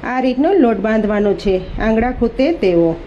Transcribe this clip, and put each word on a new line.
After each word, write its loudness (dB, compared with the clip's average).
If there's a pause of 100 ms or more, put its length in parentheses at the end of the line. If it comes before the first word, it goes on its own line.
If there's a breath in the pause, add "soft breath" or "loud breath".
આ -4
રીતનો 0
લોટ 4
બાંધવાનો 0
છે, -2 (180)
આંગળા 0
ખૂતે 0
તેવો. 2 (100)